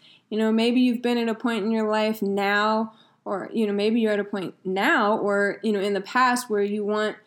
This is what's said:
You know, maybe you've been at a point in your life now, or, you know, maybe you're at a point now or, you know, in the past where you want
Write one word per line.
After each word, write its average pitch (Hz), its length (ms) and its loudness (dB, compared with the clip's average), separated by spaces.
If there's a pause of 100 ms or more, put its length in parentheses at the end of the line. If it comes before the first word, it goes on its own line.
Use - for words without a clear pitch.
(300)
You 214 80 -2
know, 220 120 2
maybe 233 300 2
you've 247 220 2
been 240 160 0
at 233 100 0
a 220 60 -2
point 226 300 -2
in 226 60 0
your 220 180 0
life 214 340 0
now, 208 720 0 (300)
or, 202 280 -6
you 220 140 0
know, 208 60 -2
maybe 214 280 2
you're 220 120 2
at 202 60 0
a 202 60 -2
point 196 300 -6 (100)
now 214 540 2
or, 202 440 0
you 220 100 0
know, 202 80 0
in 202 120 0
the 196 80 0
past 247 480 0
where 208 140 0
you 208 220 -2
want 208 320 -2 (100)